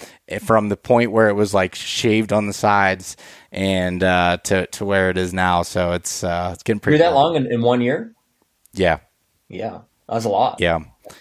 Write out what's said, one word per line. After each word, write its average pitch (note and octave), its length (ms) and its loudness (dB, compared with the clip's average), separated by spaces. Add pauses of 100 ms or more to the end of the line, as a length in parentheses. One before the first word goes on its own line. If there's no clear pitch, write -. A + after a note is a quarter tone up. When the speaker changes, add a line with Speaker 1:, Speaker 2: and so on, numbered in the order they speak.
(260)
Speaker 1:
eh, G2 120 -8
from G#2+ 320 2
the G2+ 80 -4
point A#2 340 2
where A2 160 4
it G2+ 60 2
was, G2+ 180 0
like, F#2 220 0
shaved G#2+ 580 -2
on G#2 140 0
the G2+ 80 -6
sides G2 640 0 (340)
and, F#2 500 -2
uh, F2+ 420 2
to, F#2+ 240 0
to - 180 -10
where F#2+ 240 2
it F#2 80 -2
is F#2 160 -2
now. F2+ 260 2
So F2 320 -2
it's, - 320 -8
uh, F2 300 -4
it's - 80 -18
getting G#2+ 180 -2
pretty - 160 2
Speaker 2:
You're E3+ 140 6
that D3+ 40 0
Speaker 1:
long. D#3 200 2
Speaker 2:
long C#3 100 0
in, A#2+ 80 -6
in A#2 80 -2
one A#2+ 220 2
year? D#3 320 -4 (580)
Speaker 1:
Yeah. E2+ 280 0 (500)
Speaker 2:
Yeah. F#2+ 300 -10 (280)
That's A2+ 160 -4
a G#2+ 60 -4
lot. A2 280 -2
Speaker 1:
Yeah. E2+ 220 0 (400)